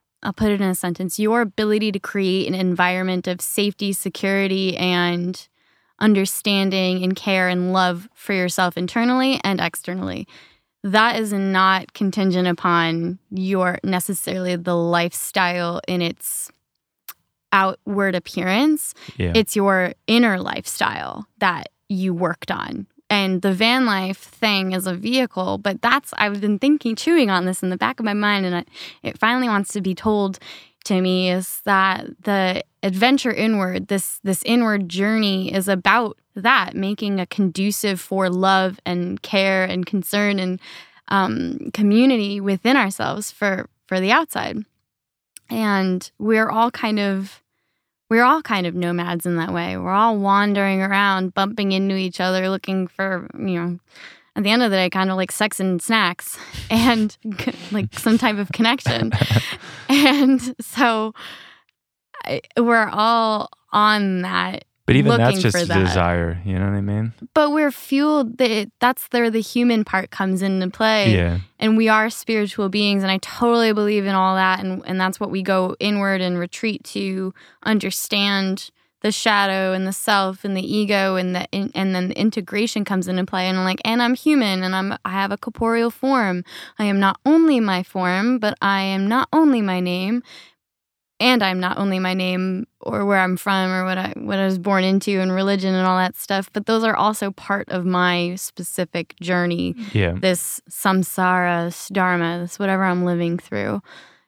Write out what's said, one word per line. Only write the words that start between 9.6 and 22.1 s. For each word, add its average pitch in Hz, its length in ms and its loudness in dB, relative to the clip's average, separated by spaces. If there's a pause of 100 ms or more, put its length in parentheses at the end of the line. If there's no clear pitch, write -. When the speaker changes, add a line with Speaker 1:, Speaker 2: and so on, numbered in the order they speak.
Speaker 1:
That 214 360 2
is 214 120 -4
not 190 600 2
contingent 185 540 0
upon 170 720 0 (100)
your, 185 540 0
necessarily 185 720 -4
the 175 200 -2
lifestyle 175 1120 -2
in 180 140 -2
its - 500 -6 (1000)
outward 196 640 0
appearance. 208 800 -2 (240)
Speaker 2:
Yeah. 87 180 0
Speaker 1:
It's 220 200 0
your 190 380 2 (140)
inner 220 320 2
lifestyle - 880 -8 (100)
that 180 320 -4 (180)
you 185 260 -2